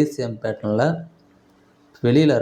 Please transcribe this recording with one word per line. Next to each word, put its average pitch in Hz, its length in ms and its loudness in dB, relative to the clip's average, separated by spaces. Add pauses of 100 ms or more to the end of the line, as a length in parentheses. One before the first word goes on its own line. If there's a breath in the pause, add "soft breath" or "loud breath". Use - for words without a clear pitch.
(140)
சேம் 117 280 -8
பேட்டர்ன்ல 107 420 -2 (1160)
வெளியில 135 400 4